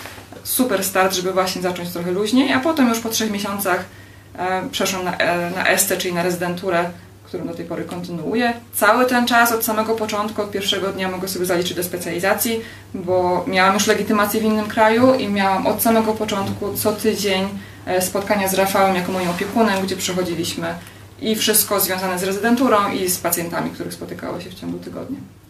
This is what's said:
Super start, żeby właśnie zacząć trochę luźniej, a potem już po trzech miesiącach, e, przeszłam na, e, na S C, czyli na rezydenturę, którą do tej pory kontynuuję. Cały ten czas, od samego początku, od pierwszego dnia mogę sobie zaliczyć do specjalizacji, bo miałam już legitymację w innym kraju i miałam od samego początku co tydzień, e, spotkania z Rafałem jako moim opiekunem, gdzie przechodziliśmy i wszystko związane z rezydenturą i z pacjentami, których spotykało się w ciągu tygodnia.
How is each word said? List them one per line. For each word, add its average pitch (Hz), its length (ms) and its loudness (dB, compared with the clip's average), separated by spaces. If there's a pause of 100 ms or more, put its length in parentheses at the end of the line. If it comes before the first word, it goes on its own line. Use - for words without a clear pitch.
(440)
Super 196 400 0
start, 190 300 2
żeby 185 180 -2
właśnie 185 300 0
zacząć 175 280 -4
trochę 175 220 -4
luźniej, 220 420 2
a 262 60 2
potem 294 300 2
już 226 100 0
po 226 100 -4
trzech 220 220 0
miesiącach, 202 540 -2 (520)
e, 185 340 -2
przeszłam 185 340 -2
na, 175 120 -4
e, 175 340 0
na 175 160 -2
S 185 180 4
C, 185 120 0
czyli 185 160 -2
na 170 100 0
rezydenturę, 175 680 -2 (340)
którą - 240 -8
do - 60 -6
tej 170 120 -10
pory 165 180 -6
kontynuuję. 175 720 -2 (220)
Cały 233 300 6
ten 247 220 2
czas, 240 240 6
od 226 140 0
samego 220 300 0
początku, 214 460 -2
od 202 100 -4
pierwszego 196 360 -2
dnia 185 240 -2
mogę 185 160 -6
sobie 180 180 -2
zaliczyć 180 280 0
do 175 100 -2
specjalizacji, 190 800 0 (320)
bo 180 540 2
miałam 190 260 6
już 208 140 2
legitymację 208 540 2
w - 20 0
innym 214 240 2
kraju 226 480 4
i 208 120 -2
miałam 196 400 2
od 214 140 0
samego 220 320 4
początku 202 600 -4
co 208 200 0
tydzień, 196 560 0 (360)
e, 185 160 0
spotkania 196 460 0
z 185 60 -2
Rafałem 190 420 4
jako 180 160 -2
moim 180 180 0
opiekunem, 190 560 2
gdzie 185 120 -2
przechodziliśmy 170 720 -2 (540)
i 220 140 2
wszystko 208 440 2
związane 185 400 -2
z 185 40 -4
rezydenturą 208 680 2
i 185 180 0
z - 80 0
pacjentami, 170 520 -2
których 175 240 -8
spotykało - 480 -8
się - 80 -12
w - 60 -16
ciągu 85 240 -8
tygodnia. - 380 -10 (320)